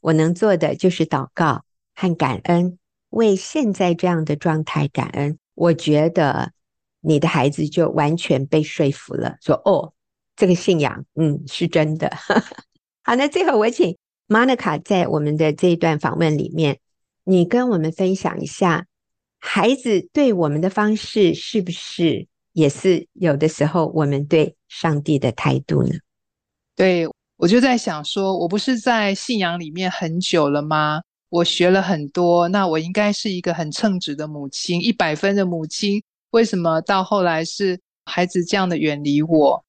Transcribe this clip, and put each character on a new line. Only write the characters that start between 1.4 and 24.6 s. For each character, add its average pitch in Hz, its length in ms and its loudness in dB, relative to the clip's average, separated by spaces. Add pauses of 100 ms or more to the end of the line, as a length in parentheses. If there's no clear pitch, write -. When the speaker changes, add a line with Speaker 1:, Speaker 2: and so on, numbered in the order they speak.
Speaker 1:
和 180 200 0
感 131 300 -2
恩， 175 340 0 (320)
为 220 260 2
现 240 360 -2
在 180 200 0
这 170 140 -2
样 170 180 0
的 151 100 -2
状 156 300 -2
态 147 240 -2
感 - 220 -4
恩。 143 280 -4 (160)
我 170 180 2
觉 151 380 2
得 147 420 0 (480)
你 156 200 2
的 165 80 0
孩 139 200 2
子 151 200 -2
就 160 220 0
完 151 260 0
全 139 280 -2
被 156 180 0
说 151 280 0
服 - 240 -10
了， - 260 -6
说 - 140 0 (100)
：“哦， 185 300 0 (400)
这 208 120 0
个 180 80 4
信 175 260 0
仰， 139 340 -4
嗯， 143 320 0
是 165 200 -4
真 156 300 0
的。” 156 140 -4 (600)
<laughs> - 320 -20
好， 233 120 0
那 277 140 0
最 359 200 0
后 269 80 2
我 214 140 2
请 190 260 0 (300)
Monica 226 560 2
在 185 240 2
我 156 140 0
们 151 160 0
的 156 160 2
这 180 160 0
一 170 80 4
段 160 240 0
访 - 180 -2
问 160 180 2
里 - 160 -4
面， 151 280 0 (420)
你 180 220 4
跟 247 240 0
我 202 100 0
们 160 140 -2
分 190 240 0
享 - 240 -6
一 - 40 -6
下， 170 420 0 (520)
孩 220 380 2
子 220 240 0 (120)
对 277 200 4
我 170 160 2
们 147 120 -2
的 180 80 0
方 214 280 0
式 190 360 2
是 202 300 -4
不 175 80 -6
是 165 560 -2 (260)
也 156 160 4
是 175 440 0
有 156 240 0
的 151 100 2
时 - 200 0
候 160 280 0
我 156 100 2
们 143 220 -2
对 156 300 2 (120)